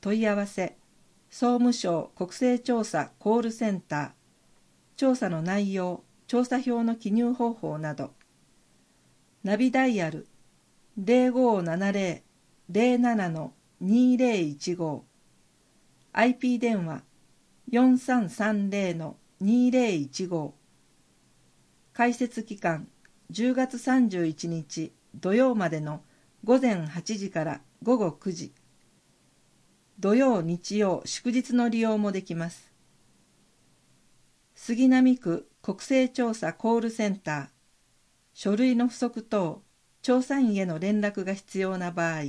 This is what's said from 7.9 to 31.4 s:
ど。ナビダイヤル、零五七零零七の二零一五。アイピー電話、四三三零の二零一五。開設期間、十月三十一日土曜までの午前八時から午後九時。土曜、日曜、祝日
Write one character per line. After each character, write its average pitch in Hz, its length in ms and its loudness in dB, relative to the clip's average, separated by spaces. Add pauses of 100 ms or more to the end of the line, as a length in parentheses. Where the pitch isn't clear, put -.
ど。 - 200 -10 (1300)
ナ 202 140 0
ビ 247 160 2
ダ 262 160 2
イ 233 80 0
ヤ 170 120 -2
ル、 151 200 -10 (680)
零 247 340 4
五 240 320 2
七 180 300 -2
零 190 300 -2 (460)
零 240 300 2
七 233 320 2
の 160 240 -8 (260)
二 240 380 4
零 226 240 2
一 147 320 -4
五。 156 320 -6 (1040)
ア 214 140 4
イ 247 80 2
ピ 247 220 0
ー - 20 -2
電 220 260 0
話、 - 200 -8 (680)
四 254 260 6
三 247 320 0
三 208 400 -2
零 196 240 -2
の 165 240 -8 (240)
二 247 300 4
零 233 240 2
一 147 320 -4
五。 160 280 -4 (1400)
開 240 180 2
設 240 300 -4
期 214 160 -12
間、 165 300 -4 (420)
十 247 240 0
月 254 240 -2
三 254 320 2
十 175 160 -2
一 160 220 -6
日 165 440 -8 (220)
土 180 180 -2
曜 247 220 4
ま 185 160 0
で 156 100 -4
の 151 220 -8 (420)
午 247 160 4
前 214 260 0
八 175 300 -8
時 196 140 -8
か 160 140 -4
ら 151 180 -6 (200)
午 247 140 2
後 190 160 0
九 - 200 -8
時。 - 200 -12 (1500)
土 196 160 2
曜、 254 260 4
日 170 360 -4
曜、 190 280 0
祝 - 240 -6
日 247 240 -2